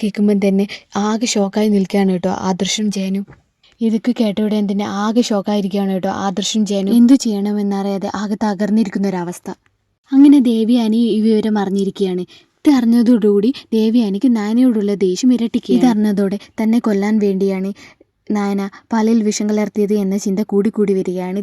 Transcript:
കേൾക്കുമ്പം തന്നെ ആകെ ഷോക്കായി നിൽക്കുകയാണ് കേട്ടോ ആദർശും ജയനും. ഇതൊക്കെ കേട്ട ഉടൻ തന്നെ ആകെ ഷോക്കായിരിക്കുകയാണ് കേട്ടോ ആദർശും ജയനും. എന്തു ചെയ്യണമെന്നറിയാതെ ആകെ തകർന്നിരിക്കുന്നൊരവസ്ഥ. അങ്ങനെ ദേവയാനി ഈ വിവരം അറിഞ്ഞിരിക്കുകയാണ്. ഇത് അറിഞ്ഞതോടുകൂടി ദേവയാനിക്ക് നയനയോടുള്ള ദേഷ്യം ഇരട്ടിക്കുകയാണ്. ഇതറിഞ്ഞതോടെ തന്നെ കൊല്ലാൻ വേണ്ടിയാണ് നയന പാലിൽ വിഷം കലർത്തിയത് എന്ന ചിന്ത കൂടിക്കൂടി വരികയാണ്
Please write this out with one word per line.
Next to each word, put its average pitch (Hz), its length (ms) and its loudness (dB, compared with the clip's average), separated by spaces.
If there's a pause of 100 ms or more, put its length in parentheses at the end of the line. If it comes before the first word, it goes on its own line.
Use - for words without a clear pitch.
കേൾക്കുമ്പം 208 440 0
തന്നെ 196 200 2 (440)
ആകെ 220 240 -2
ഷോക്കായി 208 420 0
നിൽക്കുകയാണ് 196 400 0
കേട്ടോ 185 180 -2 (160)
ആദർശും 190 460 -4
ജയനും. 190 300 -4 (600)
ഇതൊക്കെ 226 340 0
കേട്ട 208 260 0
ഉടൻ 208 240 0
തന്നെ 202 160 -2 (160)
ആകെ 220 260 0
ഷോക്കായിരിക്കുകയാണ് 202 680 -2
കേട്ടോ 190 160 -4 (140)
ആദർശും 202 440 -2
ജയനും. 196 280 0
എന്തു 240 260 8
ചെയ്യണമെന്നറിയാതെ 202 880 -4 (120)
ആകെ 214 220 -6
തകർന്നിരിക്കുന്നൊരവസ്ഥ. 196 1040 -2 (680)
അങ്ങനെ 285 260 8 (100)
ദേവയാനി 226 520 0 (140)
ഈ 220 120 0
വിവരം 214 340 2
അറിഞ്ഞിരിക്കുകയാണ്. 190 640 -2 (360)
ഇത് 311 180 4
അറിഞ്ഞതോടുകൂടി 226 760 4 (260)
ദേവയാനിക്ക് 220 600 2
നയനയോടുള്ള 214 560 2 (120)
ദേഷ്യം 185 320 2
ഇരട്ടിക്കുകയാണ്. 240 460 0
ഇതറിഞ്ഞതോടെ 208 560 0 (220)
തന്നെ 220 260 2
കൊല്ലാൻ 208 260 0 (120)
വേണ്ടിയാണ് 190 460 -2 (680)
നയന 202 240 -2 (300)
പാലിൽ 226 280 2 (100)
വിഷം 208 220 -4
കലർത്തിയത് 208 520 0
എന്ന 190 120 -2 (100)
ചിന്ത 196 140 -2 (100)
കൂടിക്കൂടി 202 500 0
വരികയാണ് 180 420 -6